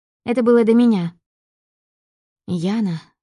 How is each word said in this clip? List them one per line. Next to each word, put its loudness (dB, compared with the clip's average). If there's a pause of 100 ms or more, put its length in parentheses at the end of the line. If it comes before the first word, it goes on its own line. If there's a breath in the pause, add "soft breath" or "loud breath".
(240)
Это -4
было 4
до 2
меня». 0 (1300)
«Яна? -4 (220)